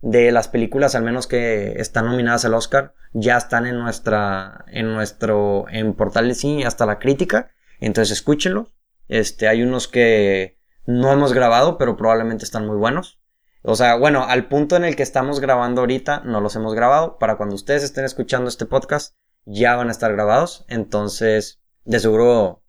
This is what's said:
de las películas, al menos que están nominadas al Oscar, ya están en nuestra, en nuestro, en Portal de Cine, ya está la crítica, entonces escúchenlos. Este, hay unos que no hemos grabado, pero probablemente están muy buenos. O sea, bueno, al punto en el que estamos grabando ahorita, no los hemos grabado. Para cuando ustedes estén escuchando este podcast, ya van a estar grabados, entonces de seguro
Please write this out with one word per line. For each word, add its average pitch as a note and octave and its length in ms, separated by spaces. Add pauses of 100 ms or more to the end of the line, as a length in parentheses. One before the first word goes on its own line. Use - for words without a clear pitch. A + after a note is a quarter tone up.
de A#2+ 300
las A#2 180
películas, B2+ 460
al A#2 80
menos A#2 240
que A2+ 540
están A2+ 260
nominadas A#2+ 380
al A2+ 100
Oscar, C3+ 400 (180)
ya A#2 240
están A#2+ 300
en B2 120
nuestra, G#2 880
en A2+ 240
nuestro, G#2 800
en A2 240
Portal A#2 340
de B2 60
Cine, C#3+ 280
ya A#2+ 60
está A2+ 180
la G#2 140
crítica, C3+ 500 (300)
entonces G#2+ 380
escúchenlos. F#3 580 (320)
Este, G#2+ 400
hay A#2 140
unos B2+ 260
que G2+ 720 (280)
no B2 260
hemos C#3 200
grabado, B2 460
pero A#2 180
probablemente A2+ 480
están G#2+ 220
muy G#2+ 100
buenos. B2 420 (440)
O A2 140
sea, A#2+ 200
bueno, C3+ 280
al B2 240
punto D3 280
en F3 80
el D#3+ 120
que C#3+ 60
estamos C3+ 380
grabando B2 420
ahorita, C3 420
no A2 160
los G#2 160
hemos A2 180
grabado. C#3 440
Para A2 180
cuando G2+ 200
ustedes C#3+ 260
estén C#3 240
escuchando B2 420
este A#2+ 160
podcast, C3+ 520 (280)
ya A#2+ 320
van A#2+ 120
a A2+ 40
estar A2+ 200
grabados, G#2+ 560
entonces G#2+ 920 (240)
de A2+ 160
seguro A2 680